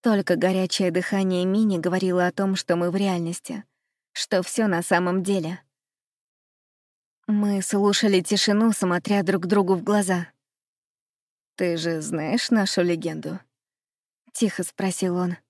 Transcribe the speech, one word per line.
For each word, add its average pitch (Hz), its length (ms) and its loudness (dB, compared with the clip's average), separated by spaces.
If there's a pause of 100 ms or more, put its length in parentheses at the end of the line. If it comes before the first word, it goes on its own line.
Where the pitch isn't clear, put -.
Только 202 320 2
горячее 185 560 0
дыхание 185 540 0
Мини 196 340 2
говорило 180 480 0
о 180 60 0
том, 196 240 0
что - 180 -2
мы 175 160 0
в 180 60 -4
реальности, 190 680 -4 (500)
что - 300 -2
все 220 240 -2
на 175 160 0
самом 180 400 0
деле. 180 380 -2 (1700)
Мы 208 340 2
слушали 202 580 2
тишину, 208 520 2
смотря 190 500 0
друг 185 240 0
другу 190 280 2
в 175 100 -2
глаза. 190 440 0 (1300)
«Ты 175 200 -2
же 165 240 -4
знаешь 156 500 -4
нашу 196 320 2
легенду?» — 165 560 -4 (920)
тихо 190 320 -2
спросил 185 520 -4
он. 175 200 -2 (140)